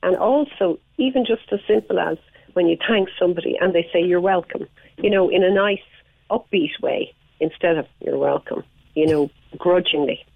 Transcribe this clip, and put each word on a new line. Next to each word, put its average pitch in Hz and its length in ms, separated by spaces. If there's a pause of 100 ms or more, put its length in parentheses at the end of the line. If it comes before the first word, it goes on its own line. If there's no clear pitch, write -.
And 185 140
also, 220 600 (200)
even 262 280
just - 260
as 202 140
simple 214 320
as 165 200 (340)
when 180 140
you 165 100 (120)
thank 196 200 (100)
somebody 180 420
and 185 140
they 170 180
say, 175 80
You're 175 200
welcome, 180 460 (320)
you 208 120
know, 190 180
in 185 140
a 185 80
nice, 196 280 (520)
upbeat 196 520
way - 320 (260)
instead 160 360
of, 151 100 (140)
You're 139 180
welcome, 143 460 (300)
you 156 120
know, 147 240 (260)
grudgingly. 175 680 (120)